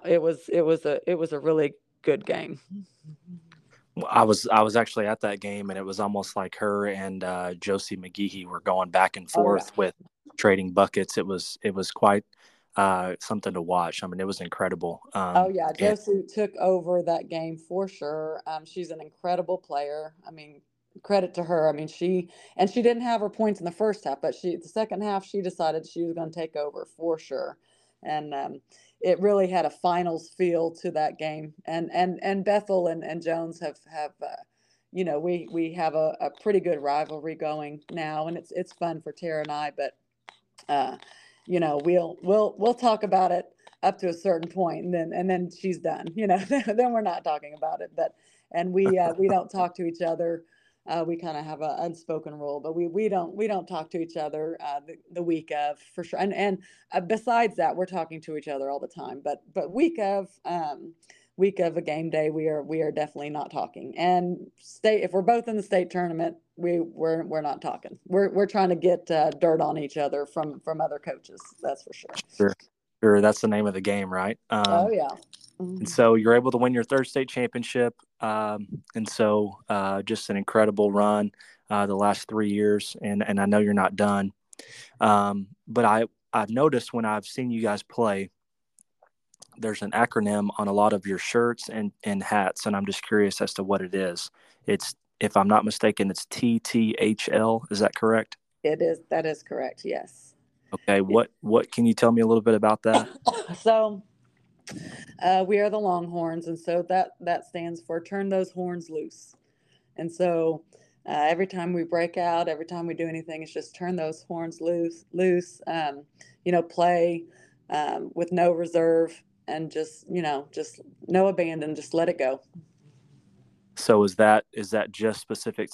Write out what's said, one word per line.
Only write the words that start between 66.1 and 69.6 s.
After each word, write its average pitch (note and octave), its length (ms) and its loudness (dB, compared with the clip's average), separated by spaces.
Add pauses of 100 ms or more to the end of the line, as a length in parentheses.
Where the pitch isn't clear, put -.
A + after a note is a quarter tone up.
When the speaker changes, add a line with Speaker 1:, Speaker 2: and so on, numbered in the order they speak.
Speaker 1:
we, F3 240 0
we're, E3 460 -2
we're D#3 180 -4
not D3 180 -6
talking. - 460 -10
We're, F#3+ 240 2
we're G3 160 2
trying G3 220 2
to F3 80 2
get, E3+ 340 2
uh, D#3 200 4
dirt D#3+ 300 4